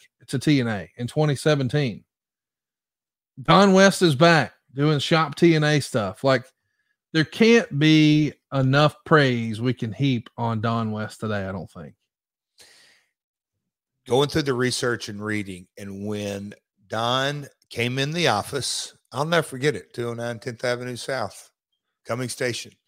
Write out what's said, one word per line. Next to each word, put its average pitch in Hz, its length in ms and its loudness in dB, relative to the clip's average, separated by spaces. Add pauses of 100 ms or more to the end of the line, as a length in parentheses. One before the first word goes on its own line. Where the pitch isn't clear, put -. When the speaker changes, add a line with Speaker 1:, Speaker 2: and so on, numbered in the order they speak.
(260)
Speaker 1:
to 135 140 -6
T 147 200 2
N 120 80 -2
A 98 300 -6
in 120 80 -8
twenty 151 300 -2
seventeen, 139 680 -2 (1400)
Don 190 340 6
West 190 280 6
is 160 140 4
back 151 380 4 (200)
doing 147 240 2
Shop 156 380 0
T 170 180 4
N 156 100 2
A 151 160 2
stuff. 107 440 -4
Like, 131 220 2 (680)
there 160 120 2
can't 226 540 2
be 151 540 4 (200)
enough 139 420 2 (100)
praise 120 540 2
we 123 140 -2
can 117 180 -6
heap 127 460 -2
on 113 240 -4
Don 117 300 -2
West 107 280 -10
today, 104 280 -6
I 92 40 -8
don't 95 200 -12
think. 78 240 -20 (2000)
Speaker 2:
Going 135 220 2
through 156 140 -2
the 139 100 -2
research 123 560 -2
and 104 140 -12
reading, 98 440 -8 (100)
and 101 280 -12
when 101 480 -8 (340)
Don 131 600 -4 (220)
came 123 280 -4
in 139 140 -4
the 165 160 -2
office, 117 680 -4 (180)
I'll 135 140 -4
never 165 180 2
forget 135 320 -4
it, - 180 -16
two 120 160 -6
oh 117 40 -6
nine 117 260 -8
Tenth 120 240 -10
Avenue 123 320 -4
South, 117 560 -10 (540)
Cumming 120 240 -6
Station. 117 440 -6 (140)